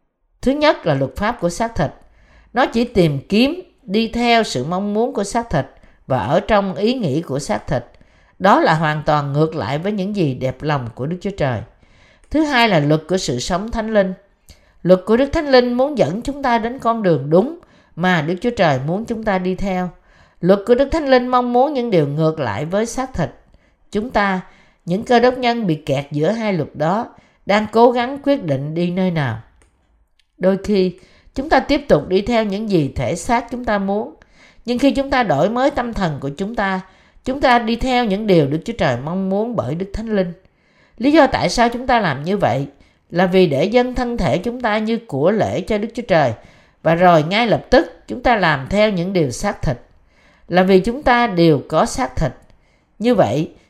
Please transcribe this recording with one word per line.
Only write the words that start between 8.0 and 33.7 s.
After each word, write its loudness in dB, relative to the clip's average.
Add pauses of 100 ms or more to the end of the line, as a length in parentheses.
Đó 4
là 4
hoàn 0
toàn 0
ngược 0
lại -2
với -4
những -4
gì 0
đẹp -6
lòng -2
của -8
Đức -6
Chúa -6
Trời. -2 (720)
Thứ 0
hai 2
là 4
luật 2
của 0
sự -4
sống -4
thánh -4
linh. 2 (680)
Luật 6
của 4
Đức 2
Thánh -2
Linh 6
muốn 0
dẫn 0
chúng -8
ta 2
đến -6
con -2
đường 0
đúng 4 (380)
mà 0
Đức -4
Chúa -2
Trời 2
muốn -4
chúng -8
ta -2
đi -4
theo. -4 (500)
Luật 4
của 4
Đức 4
Thánh 0
Linh 4
mong 0
muốn 2
những -2
điều 2
ngược -2
lại -4
với -2
xác -6
thịt. -4 (600)
Chúng -4
ta, 0 (440)
những -4
cơ 4
đốc 4
nhân -2
bị 0
kẹt -4
giữa 0
hai -2
luật -2
đó, -2 (400)
đang 0
cố 6
gắng -2
quyết 0
định -4
đi -2
nơi 0
nào. -2 (1000)
Đôi 2
khi, 0 (360)
chúng -6
ta 4
tiếp 0
tục 2
đi 0
theo 0
những -4
gì 0
thể -4
xác -2
chúng -8
ta -2